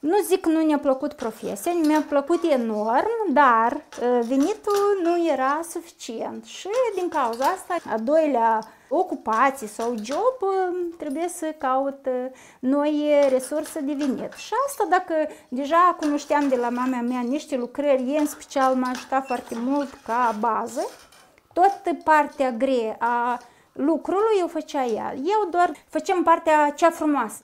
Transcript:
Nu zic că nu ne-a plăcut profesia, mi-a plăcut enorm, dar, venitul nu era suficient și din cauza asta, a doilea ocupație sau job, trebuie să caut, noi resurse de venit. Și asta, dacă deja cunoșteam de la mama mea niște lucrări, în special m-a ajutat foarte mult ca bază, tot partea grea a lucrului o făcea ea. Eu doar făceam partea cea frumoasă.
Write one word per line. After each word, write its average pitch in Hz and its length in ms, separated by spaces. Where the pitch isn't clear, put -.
Nu 330 240
zic 370 160
că 339 80
nu 320 120
ne-a 302 180
plăcut 285 340
profesia, 220 600
mi-a 311 360
plăcut 330 420
enorm, 262 800
dar, 247 520
venitul 403 800
nu 339 260
era 269 340
suficient 233 840
și - 240
din 359 140
cauza 247 360
asta, 370 320
a 220 60
doilea 233 600
ocupație 269 760
sau 233 360
job, 392 480
trebuie 302 300
să 311 300
caut, 269 500
noi 294 520
resurse 294 520
de 277 120
venit. 277 400
Și - 200
asta, 466 240
dacă 359 240
deja 330 520
cunoșteam 294 480
de 254 80
la 240 120
mama 247 320
mea 247 200
niște 269 360
lucrări, 262 640
în 294 80
special 262 480
m-a 254 140
ajutat 262 380
foarte 247 320
mult 269 360
ca 226 340
bază, 226 420
tot 381 300
partea 285 480
grea 233 460
a 240 400
lucrului 370 720
o - 20
făcea 302 380
ea. 226 320
Eu 381 340
doar 349 220
făceam 339 340
partea 311 540
cea 330 140
frumoasă. 294 540